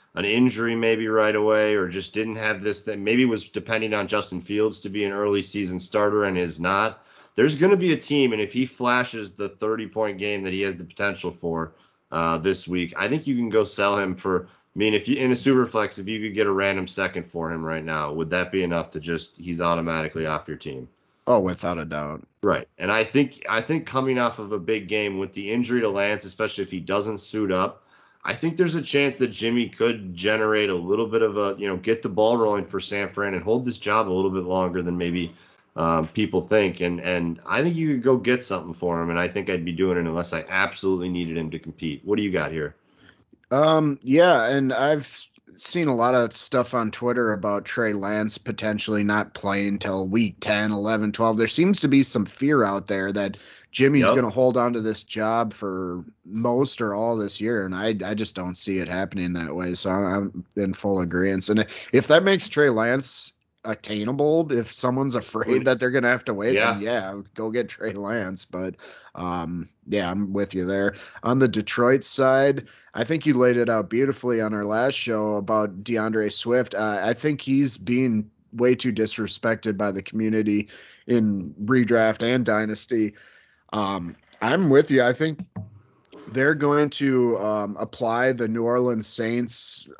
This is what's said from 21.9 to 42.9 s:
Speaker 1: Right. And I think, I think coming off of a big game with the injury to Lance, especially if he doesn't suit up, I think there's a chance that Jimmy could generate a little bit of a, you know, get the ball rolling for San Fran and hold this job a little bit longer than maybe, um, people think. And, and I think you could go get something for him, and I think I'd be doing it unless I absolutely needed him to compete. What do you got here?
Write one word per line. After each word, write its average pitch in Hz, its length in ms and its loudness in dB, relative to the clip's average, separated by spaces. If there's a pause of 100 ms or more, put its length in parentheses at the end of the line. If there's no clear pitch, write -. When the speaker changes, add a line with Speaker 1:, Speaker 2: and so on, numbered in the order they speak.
Speaker 1:
Right. 85 240 0 (100)
And 95 140 -2
I 110 120 4
think, 135 460 0
I 110 100 0
think 156 280 -4
coming 131 320 0
off 117 180 0
of 104 140 -10
a 107 80 -4
big 98 280 -4
game 104 300 -2
with 95 160 -6
the 101 160 -8
injury 120 320 0
to 107 80 0
Lance, 101 360 0
especially 98 380 -6
if 90 60 -6
he 92 100 -8
doesn't 101 380 -4
suit 104 340 -4
up, 92 300 -2 (420)
I - 120 -2
think 165 200 -2
there's 170 200 0
a 156 80 -2
chance 143 340 0
that 123 120 0
Jimmy 113 380 -2
could 110 460 -2
generate 107 560 2
a 92 60 0
little 101 320 0
bit 110 160 2
of 104 140 0
a, 98 200 0
you 101 100 -4
know, 95 100 -2
get 113 260 0
the 113 60 -4
ball 107 280 4
rolling 104 280 2
for 98 140 -6
San 101 300 -4
Fran 196 240 -2
and 87 80 -4
hold 113 240 0
this 120 140 -6
job 107 280 2
a 92 60 -2
little 95 160 2
bit 92 140 -2
longer 90 400 0
than 87 120 -2
maybe, 87 380 -2 (420)
um, 82 340 0
people 92 300 -2
think. 101 420 2
And, 87 200 -2
and 85 460 -2
I 120 160 0
think 170 120 0
you 156 200 0
could 117 80 -4
go 131 120 4
get 123 280 0
something 87 320 -6
for 85 260 -2
him, 85 80 -2
and 85 100 0
I 90 80 2
think 98 220 -4
I'd 87 160 -2
be 87 60 -4
doing 90 260 0
it 85 40 2
unless 85 320 -4
I 80 160 -6
absolutely 95 600 -2
needed 87 260 -4
him 80 140 -4
to 80 80 -8
compete. 82 480 -8
What 107 120 0
do - 40 0
you 185 100 -2
got 78 200 -2
here? 78 240 -6 (720)